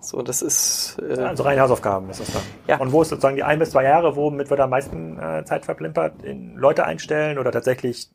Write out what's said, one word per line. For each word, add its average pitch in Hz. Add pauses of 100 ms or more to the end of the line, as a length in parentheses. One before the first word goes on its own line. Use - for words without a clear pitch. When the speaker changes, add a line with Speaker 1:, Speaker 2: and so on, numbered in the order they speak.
Speaker 1:
So, -
das 123
ist, -
äh 123
Speaker 2:
Also 127
reine 139
Hausaufgaben 104
ist 95
das 107
dann. 101 (240)
Speaker 1:
Ja. 147
Speaker 2:
Und 131
wo 160
ist 156
sozusagen 135
die 143
ein 151
bis 160
zwei 135
Jahre, 147
womit 147
wird 139
am 131
meisten, 160
äh, 160
Zeit -
verplempert? 160
In 127
Leute 147
einstellen 151
oder 127
tatsächlich 123